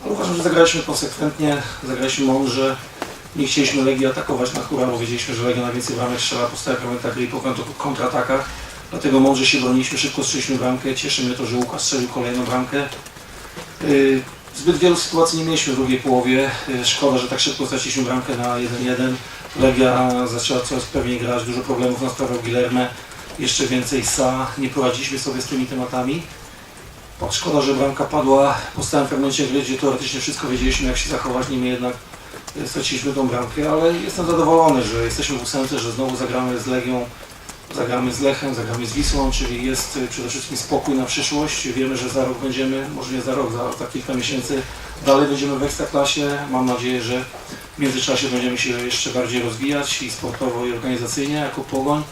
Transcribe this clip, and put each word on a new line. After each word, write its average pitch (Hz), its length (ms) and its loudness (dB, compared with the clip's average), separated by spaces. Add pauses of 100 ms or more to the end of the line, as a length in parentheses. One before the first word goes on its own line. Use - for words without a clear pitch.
Ale 208 80 -2
uważam, 185 240 0
że 170 60 0
zagraliśmy 165 400 6
konsekwentnie, 147 800 -2 (220)
zagraliśmy 131 420 -2
mądrze. 131 500 2 (600)
Nie 143 100 0
chcieliśmy 139 360 2
Legii 135 240 4
atakować 127 480 0
na 139 80 -2
hura, 127 240 0
bo 120 120 0
wiedzieliśmy, 117 360 -2
że 113 80 -2
Legia 123 200 2
najwięcej 120 340 -2
bramek 123 240 -2
strzela 120 260 0
po - 100 -6
stałych 127 260 -2
elementach 123 320 -4
gry 123 100 -2
i - 20 -2
po 131 120 -6
kontr-, - 400 -4
kontratakach. 131 720 0 (420)
Dlatego 131 300 2
mądrze 135 260 6
się 139 140 4
broniliśmy, 127 380 2
szybko 135 260 -2
strzeliśmy 131 320 0
bramkę. 131 380 0
Cieszy 139 280 -2
mnie 123 120 0
to, 127 120 -4
że 117 100 -2
Łukasz 123 260 -2
strzelił 123 260 0
kolejną 123 360 -2
bramkę. 127 440 -2 (960)
Y, 135 380 6 (340)
zbyt 151 220 4
wielu 175 180 6
sytuacji 165 420 2
nie 160 60 0
mieliśmy 160 280 2
w 127 40 2
drugiej 127 220 2
połowie. 127 520 4 (180)
Y, 123 160 -2
szkoda, 131 340 4
że 123 100 0
tak 123 120 -2
szybko 139 260 0
straciliśmy 131 360 -2
bramkę 127 340 -2
na 123 220 -2
jeden 120 260 -2
jeden. 127 320 0 (440)
Legia 127 500 6 (160)
zaczęła 120 340 0
coraz 123 240 -4
pewniej 123 360 -2
grać, 120 240 0
dużo 123 160 -4
problemów 123 420 0
nastawiał 123 360 -2
Guilherme, 123 500 2 (500)
jeszcze 131 280 0
więcej 127 400 0
SA. 127 400 2 (120)
Nie 135 100 0
poradziliśmy 131 500 0
sobie 127 240 -4
z - 40 -6
tymi 127 200 -2
tematami. 131 560 -2 (1080)
Szkoda, 151 300 2
że 139 140 4
bramka 135 300 2
padła 135 540 6 (180)
po - 60 -4
stałym 143 260 2
fragmencie 139 380 2
gry, 139 160 2
gdzie 131 160 -2
teoretycznie 135 420 0
wszystko - 280 -4
wiedzieliśmy, 127 400 2
jak 127 80 2
się - 140 -2
zachować, 127 380 -2
niemniej 127 240 0
jednak, 123 220 -2 (680)
y, - 40 -6
straciliśmy 135 440 -2
tą 131 160 2
bramkę, 123 420 0
ale 165 220 6
jestem 170 340 -2
zadowolony, 165 560 6
że 117 220 0
jesteśmy 131 340 -2
w 120 40 -6
ósemce, 135 360 -2
że 117 140 -4
znowu 127 240 -2
zagramy 123 440 -2
z 120 60 -6
Legią, 123 380 0 (720)
zagramy 123 380 0
z 123 80 -4
Lechem, 139 340 2
zagramy 113 320 -4
z 107 60 -6
Wisłą, 139 380 2
czyli 123 360 0
jest, 131 300 -2
y, 127 120 -2
przede 120 200 -6
wszystkim 135 280 -6
spokój 139 380 0
na 131 100 2
przyszłość. 143 640 -2
Wiemy, 131 280 0
że 123 120 -4
za 131 160 0
rok 127 140 -2
będziemy, 135 560 -2
może 131 180 -6
nie 131 100 -2
za 131 120 -2
rok, 120 180 0
za, 120 260 -4
za - 140 -6
kilka 127 220 -4
miesięcy 131 480 -2 (440)
dalej 139 220 6
będziemy 139 300 0
w 135 40 0
Ekstraklasie. 143 760 0 (120)
Mam 127 160 2
nadzieję, 123 360 0
że 127 220 -2 (520)
w - 20 -14
międzyczasie 131 500 0
będziemy 123 300 0
się 131 120 0
jeszcze 123 400 -2
bardziej 120 320 0
rozwijać 135 600 -2
i 120 80 -6
sportowo, 123 560 -4
i 120 60 0
organizacyjnie 127 640 -2
jako 143 260 -2
Pogoń. 139 520 0